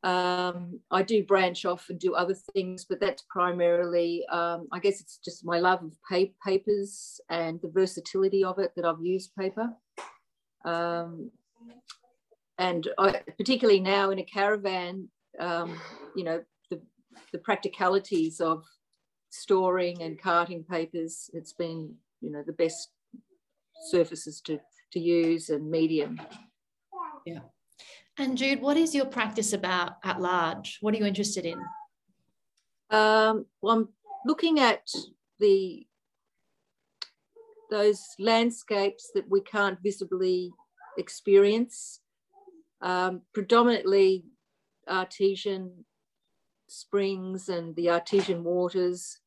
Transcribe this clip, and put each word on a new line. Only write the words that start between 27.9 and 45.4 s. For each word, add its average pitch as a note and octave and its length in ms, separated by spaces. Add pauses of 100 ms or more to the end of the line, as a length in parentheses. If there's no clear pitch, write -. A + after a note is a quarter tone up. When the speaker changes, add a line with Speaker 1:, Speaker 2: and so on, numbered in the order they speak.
Speaker 3:
And C4 200
Jude, C4+ 240
what C#4+ 160
is E4 160
your C#4 120
practice A3 480
about F#3 400 (100)
at F#3+ 180
large? F3 600
What G#3+ 120
are A3 40
you G#3+ 80
interested G3+ 400
in? E3 120 (1300)
Speaker 1:
Um, G#3+ 540 (160)
well, A3 160
I'm A3 100 (380)
looking D#4 340
at A#3+ 280 (520)
the, G3 480 (1800)
those G#3 320 (180)
landscapes A3+ 960
that - 140
we G3 120
can't G3 400
visibly F#3 680 (460)
experience, - 1040 (800)
um, F3+ 400 (120)
predominantly G3 920 (640)
artesian F#3+ 960 (840)